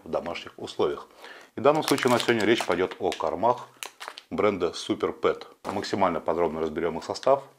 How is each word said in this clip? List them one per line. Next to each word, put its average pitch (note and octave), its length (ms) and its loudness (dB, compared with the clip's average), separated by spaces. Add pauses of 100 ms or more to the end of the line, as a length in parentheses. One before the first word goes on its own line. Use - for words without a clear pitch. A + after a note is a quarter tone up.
в E2 60 -18
домашних E2 480 -6
условиях. - 500 -4 (480)
И - 60 -10
в - 20 -8
данном D3+ 200 4
случае C3+ 240 2
у B2 60 6
нас A#2 100 4
сегодня A2+ 240 2
речь A#2 180 4
пойдет F2+ 360 0
о F#2+ 100 0
кормах E2+ 580 0 (600)
бренда F#2+ 420 2
Супер F#2+ 400 -2
Пэт. - 340 0 (240)
Максимально F#2+ 500 0
подробно D#2+ 420 0
разберем D#2+ 340 -2
их D#2+ 80 -8
состав - 380 0 (160)